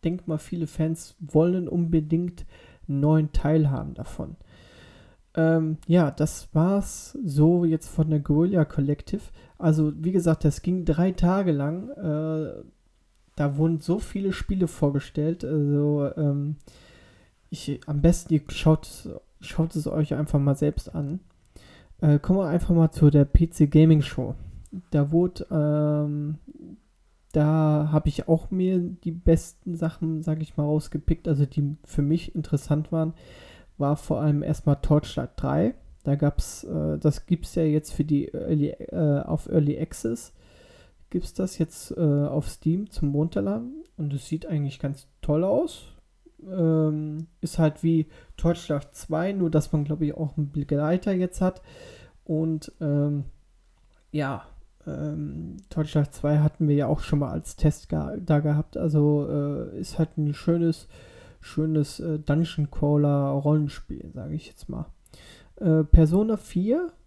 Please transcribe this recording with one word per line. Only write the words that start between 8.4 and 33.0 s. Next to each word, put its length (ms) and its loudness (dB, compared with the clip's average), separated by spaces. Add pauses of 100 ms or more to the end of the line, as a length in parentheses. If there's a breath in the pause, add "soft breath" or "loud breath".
Collective. 580 -4 (360 soft breath)
Also, 380 2
wie 160 -4
gesagt, 320 2
das 180 0
ging 220 -2
drei 260 2
Tage 400 2
lang. 400 -2
Äh, 720 -4 (720)
da 240 0
wurden 220 2
so 180 -2
viele 340 -4
Spiele 340 -2
vorgestellt. 760 -2
Also, 720 2
ähm, 400 -2 (960 soft breath)
ich, 360 -8
am 140 -2
besten, 320 4
ihr 160 4
schaut, 640 0 (300)
schaut 360 -4
es 100 -4
euch 280 -2
einfach 240 0
mal 180 2
selbst 380 -4
an. 260 -6 (800 soft breath)
Äh, 180 6
kommen 200 2
wir 80 0
einfach 280 2
mal 180 4
zu 180 6
der 160 6
P 240 4
C 160 2
Gaming 340 8
Show. 360 -4 (540 loud breath)
Da 220 0
wurde, 380 0
ähm, 880 -2 (960)
da 600 2
hab 140 2
ich 200 -2
auch 240 0
mir 280 0
die 340 -4
besten 640 0
Sachen, 480 -4
sag 180 -2
ich 160 -8
mal, 80 0
rausgepickt, 640 -2
also 160 2
die 400 -2
für 160 -2
mich 340 0
interessant 560 -2
waren, 220 -2 (640 loud breath)